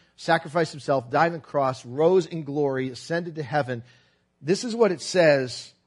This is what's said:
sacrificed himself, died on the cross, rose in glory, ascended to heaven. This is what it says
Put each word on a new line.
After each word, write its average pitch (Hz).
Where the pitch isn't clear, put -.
sacrificed 165
himself, 135
died 147
on 170
the 165
cross, 131
rose 160
in 165
glory, 139
ascended 165
to 156
heaven. 123
This 190
is 226
what 226
it 160
says 143